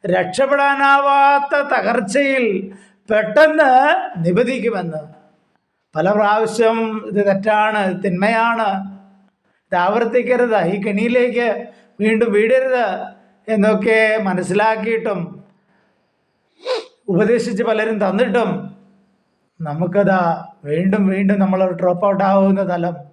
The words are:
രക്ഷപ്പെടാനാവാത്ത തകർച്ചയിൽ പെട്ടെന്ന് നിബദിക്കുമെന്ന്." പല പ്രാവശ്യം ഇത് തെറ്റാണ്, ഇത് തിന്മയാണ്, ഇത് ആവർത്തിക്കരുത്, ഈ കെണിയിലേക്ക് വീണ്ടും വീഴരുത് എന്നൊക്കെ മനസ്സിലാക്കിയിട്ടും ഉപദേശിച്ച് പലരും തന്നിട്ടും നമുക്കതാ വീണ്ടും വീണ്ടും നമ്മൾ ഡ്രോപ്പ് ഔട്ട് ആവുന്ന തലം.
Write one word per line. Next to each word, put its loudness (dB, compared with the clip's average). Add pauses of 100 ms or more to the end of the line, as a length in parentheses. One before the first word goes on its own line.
(140)
രക്ഷപ്പെടാനാവാത്ത 2 (180)
തകർച്ചയിൽ 0 (640)
പെട്ടെന്ന് 4 (520)
നിബദിക്കുമെന്ന്." -2 (920)
പല 0
പ്രാവശ്യം 2 (320)
ഇത് -2
തെറ്റാണ്, 0
ഇത് -4
തിന്മയാണ്, 0 (1000)
ഇത് -4
ആവർത്തിക്കരുത്, 0 (140)
ഈ -2
കെണിയിലേക്ക് 0 (520)
വീണ്ടും 2
വീഴരുത് 2 (640)
എന്നൊക്കെ 2 (300)
മനസ്സിലാക്കിയിട്ടും -2 (1900)
ഉപദേശിച്ച് 0
പലരും -2
തന്നിട്ടും 0 (1120)
നമുക്കതാ 0 (420)
വീണ്ടും 0 (100)
വീണ്ടും 0
നമ്മൾ 0 (160)
ഡ്രോപ്പ് 0
ഔട്ട് 0
ആവുന്ന 2 (100)
തലം. -4 (160)